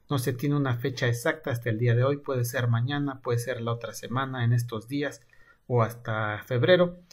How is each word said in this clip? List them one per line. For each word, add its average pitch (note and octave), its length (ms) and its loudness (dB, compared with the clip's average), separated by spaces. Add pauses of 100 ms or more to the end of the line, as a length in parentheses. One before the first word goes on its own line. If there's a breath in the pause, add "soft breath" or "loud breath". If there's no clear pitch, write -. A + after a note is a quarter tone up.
no C#3+ 100 0
se B2+ 140 -2
tiene C#3+ 240 0
una C3+ 180 2
fecha C#3 320 -2
exacta C#3 440 -2
hasta A#2+ 180 -2
el A2 100 -2
día A#2+ 160 4
de B2 80 4
hoy, C#3+ 140 2
puede B2+ 260 -4
ser A#2+ 240 -2
mañana, C3+ 540 0
puede A#2+ 180 0
ser A#2+ 220 -6
la A#2 100 -2
otra A2+ 220 -6
semana, C3 500 -4
en A#2 80 4
estos A#2+ 360 0
días C#3+ 340 -4 (460 soft breath)
o A#2+ 160 2
hasta G#2+ 640 -4
febrero. F3 520 4 (160 loud breath)